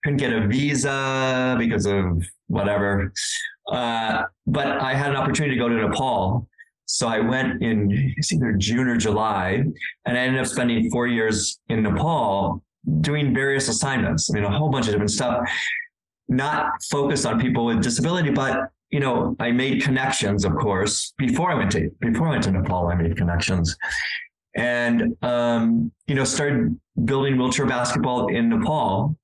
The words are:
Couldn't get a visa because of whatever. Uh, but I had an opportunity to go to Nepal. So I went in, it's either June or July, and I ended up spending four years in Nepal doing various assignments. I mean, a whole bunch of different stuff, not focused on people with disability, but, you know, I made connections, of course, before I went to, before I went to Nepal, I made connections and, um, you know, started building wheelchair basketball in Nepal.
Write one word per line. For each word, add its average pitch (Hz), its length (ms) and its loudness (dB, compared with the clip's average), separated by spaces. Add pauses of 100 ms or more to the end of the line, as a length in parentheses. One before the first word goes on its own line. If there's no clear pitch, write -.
Couldn't 143 160 0
get 127 140 0
a 110 160 2
visa 135 1120 0
because 110 260 0
of 90 400 0 (220)
whatever. 98 640 0 (580)
Uh, 113 540 -2 (240)
but 143 180 0 (160)
I 131 120 0
had 139 160 0
an 139 60 0
opportunity 139 380 0
to 120 60 0
go 120 80 2
to 117 80 2
Nepal. 110 720 0 (440)
So - 140 -2
I 110 140 0
went 127 420 0
in, 113 540 2
it's - 160 -2
either 127 260 2
June 120 300 2
or 120 80 2
July, 107 680 0 (440)
and 123 120 0
I 127 40 0
ended 131 180 0
up - 80 -2
spending 117 420 0
four 120 160 0
years 110 600 0
in 113 160 2
Nepal 98 800 0 (360)
doing 147 320 0
various 135 360 0
assignments. 117 600 -2
I - 60 -2
mean, 104 80 0
a 101 80 0
whole 147 200 0
bunch 127 160 0
of 107 80 0
different 104 180 0
stuff, 120 360 -2 (800)
not 147 440 -2 (180)
focused 143 360 0
on 113 140 0
people 120 240 2
with 117 160 2
disability, 147 500 0
but, 135 420 0 (180)
you 147 80 0
know, 123 400 0
I 120 140 0
made 127 320 2
connections, 110 600 0
of 85 120 0
course, 101 600 -2
before 160 360 0
I - 20 0
went 101 180 0
to, 82 180 0 (100)
before 117 260 0
I 160 40 2
went 127 120 0
to 104 80 0
Nepal, 90 380 0
I 87 80 0
made 85 200 0
connections 85 600 0 (800)
and, 120 680 0
um, 117 680 2 (160)
you 143 80 0
know, 135 80 2
started 139 520 0 (280)
building 135 340 2
wheelchair 127 280 2
basketball 123 680 0
in 117 140 2
Nepal. 139 760 0